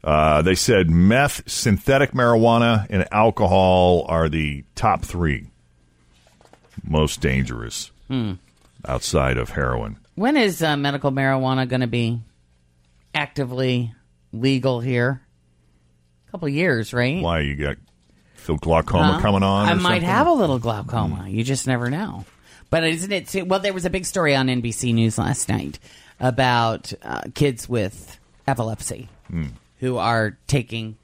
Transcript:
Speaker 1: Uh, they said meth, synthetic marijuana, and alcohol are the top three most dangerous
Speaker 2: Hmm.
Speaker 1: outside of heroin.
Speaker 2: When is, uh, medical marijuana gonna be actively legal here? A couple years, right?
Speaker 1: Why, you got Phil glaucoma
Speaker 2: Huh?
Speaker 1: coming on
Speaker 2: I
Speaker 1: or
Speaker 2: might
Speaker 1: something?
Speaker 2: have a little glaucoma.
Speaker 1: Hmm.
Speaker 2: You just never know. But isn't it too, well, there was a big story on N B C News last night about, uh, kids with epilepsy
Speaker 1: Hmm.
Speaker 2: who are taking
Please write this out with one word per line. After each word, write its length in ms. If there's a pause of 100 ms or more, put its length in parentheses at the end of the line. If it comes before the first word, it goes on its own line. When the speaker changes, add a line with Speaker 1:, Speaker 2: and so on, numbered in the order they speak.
Speaker 1:
Uh, 400
they 120
said 340
meth, 600
synthetic 640
marijuana, 760
and 220
alcohol 960
are 220
the 340 (120)
top 280
three 440 (1400)
most 380
dangerous 720 (160)
Speaker 2:
Hmm. 260 (540)
Speaker 1:
outside 500
of 140
heroin. 460 (160)
Speaker 2:
When 240
is, 240
uh, 160
medical 340
marijuana 560
gonna 200
be 340 (920)
actively 800 (380)
legal 480
here? 420 (1040)
A 40
couple 180
years, 440
right? 280
Speaker 1:
Why, 180
you 160
got 220 (580)
Phil 220
glaucoma 560
Speaker 2:
Huh? 80
Speaker 1:
coming 220
on 240
Speaker 2:
I 40
Speaker 1:
or 40
Speaker 2:
might 60
Speaker 1:
something? 220
Speaker 2:
have 240
a 60
little 260
glaucoma. 640
Speaker 1:
Hmm. 60
Speaker 2:
You 140
just 240
never 220
know. 360 (440)
But 140
isn't 280
it 160
too, 180
well, 140
there 140
was 120
a 40
big 160
story 300
on 140
N 120
B 100
C 220
News 240
last 320
night 300 (400)
about, 720 (100)
uh, 180 (120)
kids 360
with 500 (280)
epilepsy 600 (220)
Speaker 1:
Hmm. 160 (340)
Speaker 2:
who 180
are 400 (100)
taking 560